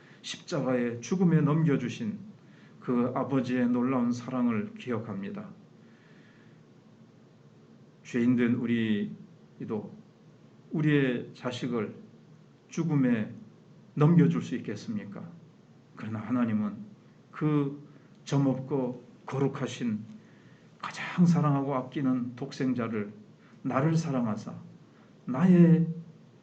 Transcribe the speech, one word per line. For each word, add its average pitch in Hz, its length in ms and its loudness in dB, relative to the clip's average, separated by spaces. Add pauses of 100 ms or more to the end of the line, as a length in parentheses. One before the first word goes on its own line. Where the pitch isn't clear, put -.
(220)
십자가의 123 800 -4
죽음에 170 400 4
넘겨주신 127 760 0 (640)
그 123 380 0
아버지의 123 520 0
놀라운 123 440 2
사랑을 120 640 -2
기억합니다. 104 760 -8 (2500)
죄인된 120 500 2
우리도 110 1400 -4 (800)
우리의 143 640 2
자식을 120 600 -4 (760)
죽음에 131 640 0 (600)
넘겨줄 147 480 6
수 - 120 -8
있겠습니까? 104 720 -8 (680)
그러나 107 240 -8
하나님은 107 560 -2 (560)
그 147 500 0 (420)
점없고 135 800 0 (220)
거룩하신 127 800 -4 (760)
가장 - 460 0
사랑하고 143 480 2
아끼는 127 640 -2
독생자를 117 760 -4 (500)
나를 139 340 2
사랑하사 120 580 -2 (680)
나의 165 640 6 (540)